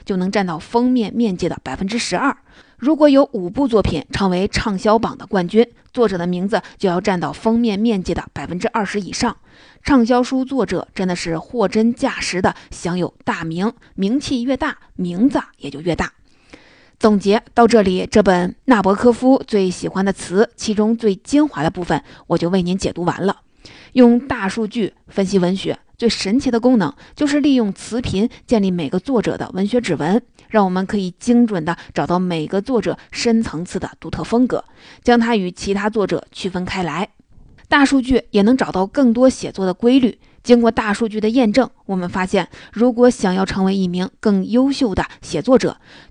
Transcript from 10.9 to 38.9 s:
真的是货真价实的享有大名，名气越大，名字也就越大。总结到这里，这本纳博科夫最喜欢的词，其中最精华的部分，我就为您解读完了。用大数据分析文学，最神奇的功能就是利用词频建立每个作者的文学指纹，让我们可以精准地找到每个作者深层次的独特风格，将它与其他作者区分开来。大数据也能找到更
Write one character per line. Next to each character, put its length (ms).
真 140
的 80
是 220
货 300
真 260
价 260
实 220
的 120
享 260
有 160
大 220
名， 260
名 240
气 220
越 160
大， 220
名 340
字 100
也 100
就 100
越 160
大。 160
总 200
结 220
到 140
这 140
里， 280
这 140
本 320
纳 160
博 140
科 160
夫 340
最 240
喜 180
欢 160
的 80
词， 440
其 180
中 220
最 200
精 320
华 140
的 80
部 140
分， 180
我 100
就 120
为 120
您 160
解 140
读 120
完 220
了。 160
用 260
大 300
数 160
据 280
分 180
析 120
文 180
学， 220
最 100
神 320
奇 100
的 100
功 180
能 160
就 120
是 140
利 140
用 180
词 280
频 280
建 140
立 100
每 180
个 100
作 220
者 160
的 160
文 140
学 140
指 140
纹， 260
让 160
我 60
们 160
可 100
以 240
精 260
准 200
地 120
找 140
到 100
每 300
个 140
作 200
者 160
深 320
层 220
次 120
的 220
独 100
特 140
风 240
格， 160
将 160
它 160
与 160
其 220
他 160
作 180
者 240
区 160
分 160
开 200
来。 260
大 160
数 160
据 320
也 120
能 120
找 160
到 160
更 240